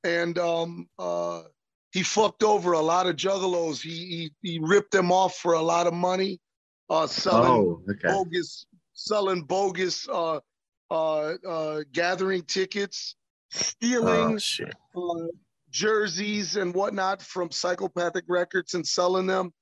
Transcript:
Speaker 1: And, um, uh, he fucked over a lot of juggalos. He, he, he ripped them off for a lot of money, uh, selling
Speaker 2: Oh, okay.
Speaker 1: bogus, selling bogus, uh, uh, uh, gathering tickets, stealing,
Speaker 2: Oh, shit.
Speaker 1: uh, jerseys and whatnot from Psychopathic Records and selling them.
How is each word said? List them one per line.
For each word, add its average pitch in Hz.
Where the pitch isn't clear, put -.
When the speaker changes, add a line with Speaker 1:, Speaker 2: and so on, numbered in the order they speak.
Speaker 1:
And, 170
um, 170
uh, 175
he 180
fucked 214
over 185
a 160
lot 175
of 160
juggalos. 175
He, 165
he, 175
he 165
ripped 202
them 180
off 185
for 170
a 160
lot 170
of 170
money, 185
uh, 156
selling -
Speaker 2:
Oh, 90
okay. 202
Speaker 1:
bogus, 175
selling 190
bogus, 180
uh, 165
uh, 156
uh, 156
gathering 180
tickets, -
stealing, 226
Speaker 2:
Oh, 208
shit. -
Speaker 1:
uh, 170
jerseys 208
and 180
whatnot 196
from 175
Psychopathic 180
Records 175
and 175
selling 185
them. 185